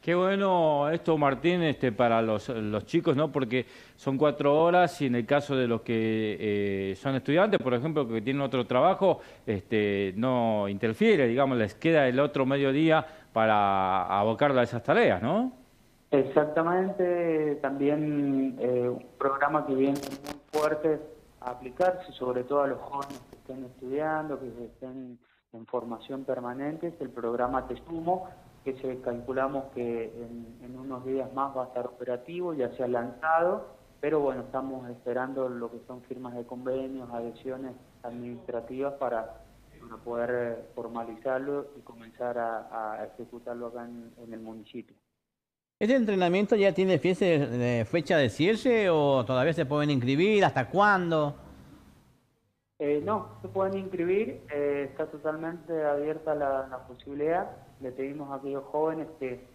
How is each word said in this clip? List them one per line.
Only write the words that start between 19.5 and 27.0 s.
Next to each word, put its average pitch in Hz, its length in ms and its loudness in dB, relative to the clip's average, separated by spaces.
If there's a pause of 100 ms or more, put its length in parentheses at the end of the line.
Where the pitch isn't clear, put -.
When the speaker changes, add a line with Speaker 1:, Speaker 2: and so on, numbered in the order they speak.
Speaker 2:
que 135 80 -2
viene 139 240 2
muy - 420 -10 (120)
fuerte 151 480 0 (400)
a 123 100 -8
aplicarse, 131 600 -2
sobre 123 320 -2
todo 143 180 2
a 135 60 2
los 123 100 -4
jóvenes - 500 -8
que - 80 -20
estén 131 280 -14
estudiando, 147 760 -4
que 131 80 -10 (200)
estén 127 520 -14 (340)
en 117 140 -16
formación 120 580 -8
permanente, 135 640 -6
es 165 140 -8